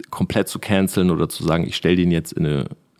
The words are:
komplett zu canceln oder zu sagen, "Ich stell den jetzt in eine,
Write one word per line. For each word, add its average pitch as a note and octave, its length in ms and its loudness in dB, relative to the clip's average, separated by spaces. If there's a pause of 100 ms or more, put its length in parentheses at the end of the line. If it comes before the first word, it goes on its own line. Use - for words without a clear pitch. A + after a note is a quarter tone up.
komplett - 400 -2
zu - 100 -8
canceln F#2+ 520 2
oder E2 180 0
zu - 160 -8
sagen, E2 220 2
"Ich - 100 -6
stell F2 200 2
den F2 140 4
jetzt E2 220 -2
in D#2+ 140 -2
eine, D2 220 -2 (320)